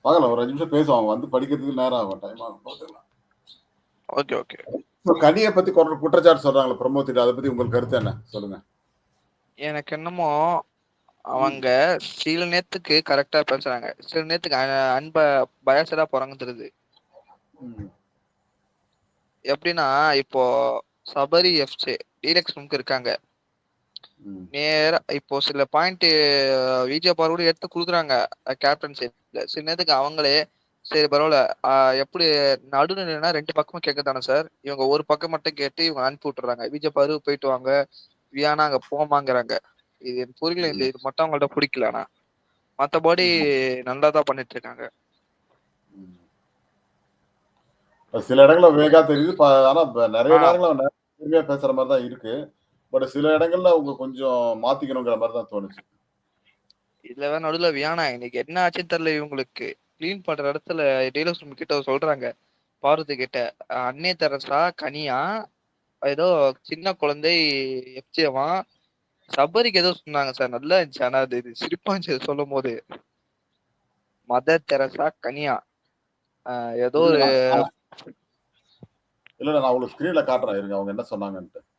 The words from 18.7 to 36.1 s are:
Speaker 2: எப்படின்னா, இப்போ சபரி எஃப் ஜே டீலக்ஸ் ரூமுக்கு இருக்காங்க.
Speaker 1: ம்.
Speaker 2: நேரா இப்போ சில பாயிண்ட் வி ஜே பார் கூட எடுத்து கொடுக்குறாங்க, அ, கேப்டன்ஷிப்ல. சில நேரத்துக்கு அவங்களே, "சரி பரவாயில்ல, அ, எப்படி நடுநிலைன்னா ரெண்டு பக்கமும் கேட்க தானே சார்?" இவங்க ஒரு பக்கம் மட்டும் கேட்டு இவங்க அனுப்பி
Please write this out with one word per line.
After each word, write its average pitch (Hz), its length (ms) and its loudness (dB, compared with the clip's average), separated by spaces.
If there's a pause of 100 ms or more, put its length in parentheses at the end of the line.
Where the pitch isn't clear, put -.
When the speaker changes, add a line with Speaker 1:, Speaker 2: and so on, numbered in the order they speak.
Speaker 2:
எப்படின்னா, 147 720 0
இப்போ 123 580 0 (420)
சபரி 165 420 0
எஃப் 139 200 -4
ஜே - 200 -6 (260)
டீலக்ஸ் 170 360 -2
ரூமுக்கு 143 160 -10
இருக்காங்க. 127 460 -4 (960)
Speaker 1:
ம். 95 340 -16
Speaker 2:
நேரா 156 560 0
இப்போ 139 340 -4
சில 139 240 -2
பாயிண்ட் 180 400 -2 (800)
வி 139 140 -4
ஜே 175 140 0
பார் 165 160 2
கூட 170 140 -2
எடுத்து 165 320 -2
கொடுக்குறாங்க, 170 360 -2
அ, - 540 -2
கேப்டன்ஷிப்ல. 143 800 -4
சில 156 300 -8
நேரத்துக்கு 170 180 -2
அவங்களே, 147 520 0 (380)
"சரி 151 340 0
பரவாயில்ல, 147 360 4 (120)
அ, 131 320 4
எப்படி 165 280 -2 (460)
நடுநிலைன்னா 160 600 -2
ரெண்டு 156 220 -4
பக்கமும் 156 280 -4
கேட்க 143 220 -6
தானே 135 180 -4
சார்?" 147 300 -2 (100)
இவங்க 135 260 -4
ஒரு 151 180 2
பக்கம் 151 260 -2
மட்டும் 156 240 -6
கேட்டு 143 300 -4
இவங்க 143 200 -2
அனுப்பி 143 260 -4